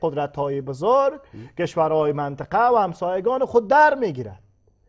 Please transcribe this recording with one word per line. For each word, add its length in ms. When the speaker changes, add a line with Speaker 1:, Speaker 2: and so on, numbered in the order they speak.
Speaker 1:
قدرت‌های 600
بزرگ، 520
Speaker 2:
م. 240
Speaker 1:
کشورهای 540
منطقه 580
و 60
همسایگان 720
خود 220
در 280
می‌گیرد. 480